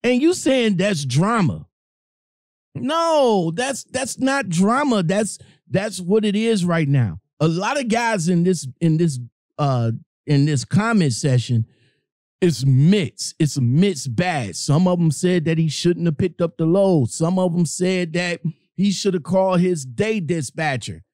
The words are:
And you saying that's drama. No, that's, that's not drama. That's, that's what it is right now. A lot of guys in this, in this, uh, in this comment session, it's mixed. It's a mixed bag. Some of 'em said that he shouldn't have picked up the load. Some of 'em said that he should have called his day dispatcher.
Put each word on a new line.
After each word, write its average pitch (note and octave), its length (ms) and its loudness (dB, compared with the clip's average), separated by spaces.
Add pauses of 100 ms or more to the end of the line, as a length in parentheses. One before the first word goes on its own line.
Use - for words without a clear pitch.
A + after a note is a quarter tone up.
And B3 180 2
you E4+ 120 4
saying A#3+ 440 2
that's F3+ 280 0
drama. D#3 600 0 (1080)
No, C4 760 0
that's, B3 340 -6
that's B3+ 340 -8
not C4+ 300 -2
drama. G#3+ 540 2
That's, G3 360 -2 (300)
that's F#3 300 -4
what G3+ 240 0
it G#3 120 0
is A3 280 0
right E3 240 0
now. B2 320 0 (200)
A D#3 80 2
lot G3+ 320 -2
of B3+ 100 -4
guys A3 400 0
in F3 140 2
this, F3 240 0 (120)
in D#3+ 180 2
this, D#3 220 0 (380)
uh, B2+ 340 0 (340)
in C#3+ 200 4
this D3 180 0
comment G3+ 500 2
session, B2 520 0 (760)
it's C#3+ 240 0
mixed. D3 760 2
It's D3 180 0
a C#3 40 -2
mixed C3+ 540 0
bag. C#3+ 400 -2
Some E3 320 2
of F3+ 120 2
'em D#3+ 120 2
said F3+ 340 0
that E3 120 0
he D#3+ 100 0
shouldn't E3+ 380 -2
have D#3+ 120 0
picked F3 240 -4
up E3+ 160 -4
the D#3+ 80 0
load. F3 440 2
Some E3+ 280 -2
of F#3 160 0
'em F3 120 2
said F3+ 480 -4
that F3 280 -4 (360)
he G3 140 2
should F#3 220 -2
have E3+ 100 -4
called F#3 360 2
his F3 260 0
day G3+ 360 -2
dispatcher. C#3 840 -6 (100)